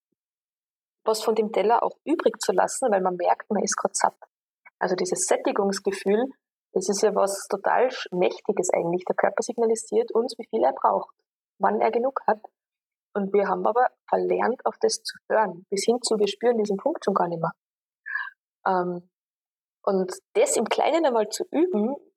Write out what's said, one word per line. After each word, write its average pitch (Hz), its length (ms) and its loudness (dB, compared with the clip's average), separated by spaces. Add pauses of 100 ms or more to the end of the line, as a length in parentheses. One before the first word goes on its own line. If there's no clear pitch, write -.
(1040)
was 220 200 0
von 220 120 0
dem 214 160 0
Teller 214 320 2
auch - 200 -6
übrig 262 380 0
zu - 100 0
lassen, 190 400 0
weil 190 100 2
man 185 140 0
merkt, 175 360 -2
man 208 100 2
ist 208 160 -2
grad - 180 -2
satt. - 220 2 (600)
Also 185 160 -2
dieses 185 320 -2
Sättigungsgefühl, 202 960 0 (500)
das 190 140 -2
ist 196 120 -2
ja 202 140 2
was 196 320 0
total 196 400 0
Sch-, - 260 -8
Mächtiges 180 600 0
eigentlich. 170 320 0
Der - 100 -2
Körper 196 260 0
signalisiert 226 680 -2
uns, 233 260 -2
wie 226 120 -14
viel 226 120 -2
er - 120 2
braucht, - 420 -2 (420)
wann 202 220 0
er 233 100 2
genug 240 380 -2
hat. 214 140 2 (720)
Und 196 180 -2
wir 202 160 4
haben 185 180 0
aber 240 220 4 (220)
verlernt, 185 560 0
auf 214 160 -2
das 220 200 0
zu - 160 -14 (120)
hören. 196 400 0
Bis 196 160 -4
hin 240 160 2
zu, 220 180 0
wir 202 80 2
spüren 233 300 0
diesen 208 180 0
Punkt 285 300 -4
schon 196 80 4
gar 180 160 0
nicht 165 120 -6
mehr. 165 120 -2 (1120)
Ähm, 180 420 -2 (720)
und 190 280 0 (220)
das - 240 2
im 233 80 0
Kleinen 320 400 0
einmal 220 240 0
zu - 200 -6
üben, 277 460 0 (220)